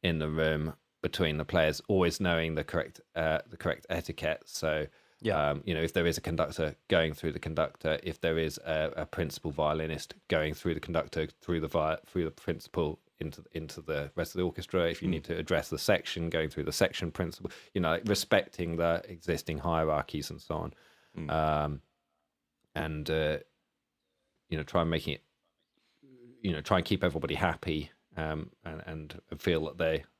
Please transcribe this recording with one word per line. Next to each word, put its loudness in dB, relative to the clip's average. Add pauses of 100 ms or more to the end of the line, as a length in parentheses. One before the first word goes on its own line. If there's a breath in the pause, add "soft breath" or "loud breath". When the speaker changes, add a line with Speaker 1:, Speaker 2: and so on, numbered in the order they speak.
Speaker 1:
in 4
the 0
room 2 (280)
between 0
the -2
players, 4
always 4
knowing 2
the 0
correct, -4 (140)
uh, 2
the -16
correct -2
etiquette. -2
So, -2 (340 soft breath)
Speaker 2:
Yeah. 2
Speaker 1:
um, -2
you 2
know, 0
if 0
there 4
is 2
a -8
conductor, 0 (120)
going 4
through -2
the -6
conductor. 0
If -6
there 2
is 0
a, 0
a -4
principal -4
violinist, 0 (140)
going 2
through -2
the -4
conductor, -2
through -4
the -2
vi-, 0
through 0
the -2
principal -4 (220)
into, -8
into -8
the -4
rest -4
of -4
the 2
orchestra. 0
If -6
you 0
Speaker 3:
Mm. 2
Speaker 1:
need -4
to -4
address 0
the -4
section, 0
going 0
through -4
the -2
section 0
principal. -6 (220 loud breath)
You 0
know, 4
like, 2
respecting 2
the 2
existing -4
hierarchies 0
and -12
so -6
on. -6 (420 soft breath)
Speaker 3:
Mm. -6
Speaker 1:
Um, 2 (920)
and, -4
uh, 2 (1120)
you -4
know, -4
try 0
and 2
making -2
it, -16 (1200)
you 2
know, 0
try 4
and 2
keep 0
everybody 0
happy, 0 (280)
um, -4 (140)
and, -10
and -12
feel 2
that -10
they 2 (160)